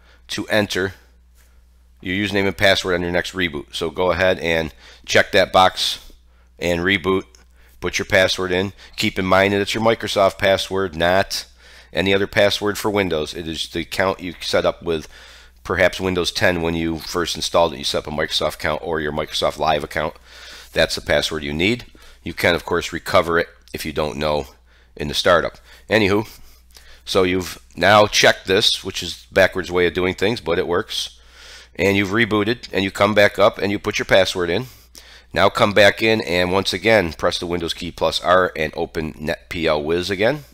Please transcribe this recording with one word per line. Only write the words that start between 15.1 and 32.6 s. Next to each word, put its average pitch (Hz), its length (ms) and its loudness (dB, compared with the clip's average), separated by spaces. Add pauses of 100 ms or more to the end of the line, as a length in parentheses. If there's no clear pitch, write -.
perhaps 87 360 0
Windows 92 320 -2
ten 90 300 0
when 82 140 -2
you 82 240 -4
first 82 360 -6
installed 82 380 0
it. 65 60 -12
You 71 40 -12
set - 220 -4
up 78 80 -10
a - 20 -6
Microsoft 78 400 -4
account 78 280 -4
or 82 160 -4
your 73 120 -4
Microsoft 76 460 -4
Live 76 260 0
account. 78 300 -6 (600)
That's 82 200 0
the - 80 -6
password 76 420 -2
you 71 100 -6
need. 104 320 0 (380)
You 87 120 -10
can, 90 180 0
of 78 120 -4
course, 87 280 -4
recover 82 460 0
it - 80 -2 (260)
if - 120 -8
you 76 80 -8
don't 73 240 -4
know 76 300 -2 (480)
in 76 120 -8
the 71 60 -6
startup. 82 440 2 (320)
Anywho, 104 380 2 (800)
so 95 180 2
you've 92 360 -2 (160)
now 104 300 6
checked - 420 2
this, - 360 0
which - 180 -8
is 82 300 -12
backwards 90 400 2
way 87 160 2
of 82 60 -2
doing 90 200 0
things, 104 280 -2
but 85 180 -2
it 76 80 -2
works. - 520 -4 (560)
And 98 200 2
you've 101 140 0
rebooted, 107 640 0